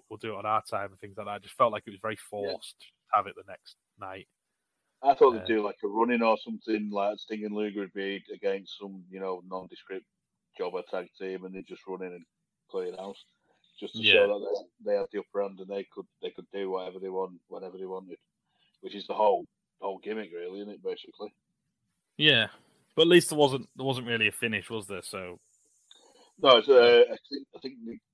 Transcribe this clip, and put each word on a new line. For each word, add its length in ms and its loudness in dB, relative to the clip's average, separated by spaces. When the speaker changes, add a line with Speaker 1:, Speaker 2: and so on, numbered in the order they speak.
Speaker 1:
We'll 100 -16
do 160 -10
it 40 -12
on 80 -8
our 160 0
time," 280 -8
and 100 -20
things 160 -18
like 100 -12
that. 60 -8
I 60 -8
just 180 -20
felt 160 2
like 140 -8
it 40 -18
was 100 -18
very 140 -6
Speaker 2:
Yeah. 160 -16
Speaker 1:
forced 500 -10
to 60 -20
have 120 0
it 100 -14
the 140 -20
next 260 -20
night. 300 -16
Speaker 2:
I 120 4
thought 180 8
they'd 100 -4
Speaker 1:
Uh, 40 -12
Speaker 2:
do, 180 0
like, 180 -6
a 60 -4
running 340 0
or 160 4
something, 520 -6
like 280 -2
Sting 260 -10
and 100 -8
Luger 260 -4
would 140 -8
be 280 -6
against 460 -6
some, 320 -14
you 80 -14
know, 300 -6
nondescript 580 -12
jobber 320 -6
tag 180 -6
team, 280 -8
and 80 -14
they'd 120 -14
just 220 -18
run 140 -10
in 100 -10
and 140 -18
clear 220 -6
it 80 -12
out, 160 -12
just 120 -12
to 60 -10
Speaker 1:
Yeah. 140 4
Speaker 2:
show 140 8
that 360 -4
they, 80 -2
they 40 2
had 160 -2
the 60 -4
upper 240 -4
hand 180 -6
and 80 -16
they 240 -6
could, 140 -14
they 80 -8
could 220 -16
do 180 -6
whatever 300 -6
they 100 -8
want, 380 -6
whenever 280 -14
they 80 -12
wanted, 320 -12
which 140 -12
is 120 -12
the 80 -6
whole, 300 2
the 60 -6
whole 120 -6
gimmick, 340 -8
really, 280 -12
isn't 120 -12
it, 100 -20
basically? 520 -12
Speaker 1:
Yeah, 300 4
but 80 4
at 60 6
least 220 10
there 80 -2
wasn't, 380 2
there 80 -8
wasn't 220 -4
really 220 2
a 40 -4
finish, 380 -4
was 160 -8
there? 160 -10
So 380 -12
Speaker 2:
No, 180 10
it's, 100 0
uh, 340 10
I 40 -10
think, 180 -12
I 20 -18
think 160 -12
they 140 -14